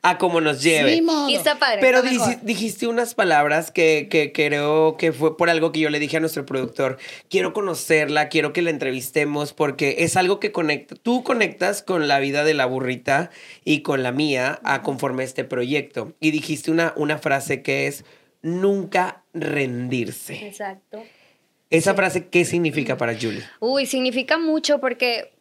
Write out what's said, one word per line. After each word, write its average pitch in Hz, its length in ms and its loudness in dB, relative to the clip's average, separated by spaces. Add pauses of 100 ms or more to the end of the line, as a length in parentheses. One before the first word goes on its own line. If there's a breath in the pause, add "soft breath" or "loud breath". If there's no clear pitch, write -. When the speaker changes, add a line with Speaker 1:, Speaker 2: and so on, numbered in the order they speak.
Speaker 1:
a 180 160 2
como 175 220 2
nos 147 220 0
lleve. 165 300 4
Speaker 2:
Ni 330 100 4
modo. 311 260 0
Speaker 3:
Y 285 80 0
está 294 220 0
padre, 240 220 0
Speaker 1:
Pero 254 180 6
Speaker 3:
está 254 120 2
mejor. 233 180 2
Speaker 1:
diji-, 240 140 -2
dijiste 220 440 -4
unas 233 280 -2
palabras 156 560 2
que, 156 400 2
que 151 220 2
creo 151 640 2
que 160 160 0
fue 156 240 0
por 170 140 2
algo 160 220 2
que 156 80 -2
yo 151 100 2
le 147 80 0
dije 151 180 -2
a 156 40 2
nuestro 156 260 -2
productor, 131 520 -2 (300 loud breath)
"Quiero 185 240 0
conocerla, 151 760 0
quiero 147 240 0
que 175 100 0
la 170 80 0
entrevistemos", 147 840 -2
porque 143 480 0
es 170 160 2
algo 185 240 2
que 208 120 -4
conecta, 151 440 -2
tú 247 280 -2
conectas 202 580 0
con 160 260 0
la 139 120 4
vida 139 240 0
de 156 100 4
la 131 120 2
burrita 131 640 0 (340 loud breath)
y 151 180 2
con 135 200 0
la 123 100 -2
mía 139 520 0
a 139 180 0
conforme 131 400 -4
a 131 40 -4
este 127 180 -6
proyecto. 127 760 -4
Y 156 100 2
dijiste 151 400 -4
una, 165 260 2
una 151 220 -2
frase 139 440 -2
que 139 240 -2
es, 139 180 -8 (380 soft breath)
"Nunca 185 800 -2 (100)
rendirse". 131 1120 -4
Speaker 3:
Exacto. 202 560 -14 (680 soft breath)
Speaker 1:
Esa 165 220 4
Speaker 3:
Sí. - 40 2
Speaker 1:
frase, 185 320 -2
¿qué 175 160 2
significa 151 520 -2
para 117 180 -2
Julie? 110 280 -4 (180)
Speaker 3:
Uy, 262 260 0
significa 262 520 -2
mucho 311 420 0
porque 247 600 -4